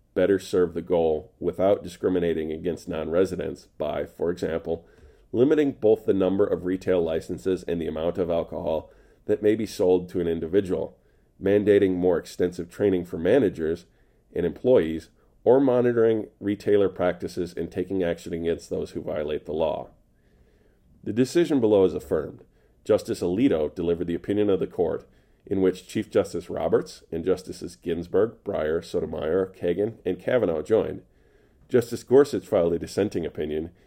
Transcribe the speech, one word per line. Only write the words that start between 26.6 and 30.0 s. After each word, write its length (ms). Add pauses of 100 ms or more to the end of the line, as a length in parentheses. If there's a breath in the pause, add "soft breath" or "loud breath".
and 120
Justices 520
Ginsburg, 680
Breyer, 400
Sotomayor, 720
Kagan, 380 (100)